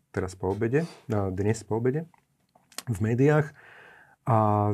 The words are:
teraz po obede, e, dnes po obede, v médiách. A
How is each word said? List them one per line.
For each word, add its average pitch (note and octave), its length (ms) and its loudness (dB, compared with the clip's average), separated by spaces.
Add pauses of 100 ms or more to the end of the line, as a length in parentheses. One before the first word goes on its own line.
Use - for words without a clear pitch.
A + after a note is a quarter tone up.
(120)
teraz F#2 240 -6
po F#2+ 160 -4
obede, A#2 320 -2
e, - 340 -6 (140)
dnes G2+ 320 -2
po B2 160 -4
obede, C3+ 320 -4 (800)
v F#2+ 80 -4
médiách. C#3 560 2 (720)
A G#2 460 4